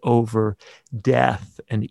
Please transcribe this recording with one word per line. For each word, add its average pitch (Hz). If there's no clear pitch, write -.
over 113
death 127
and 107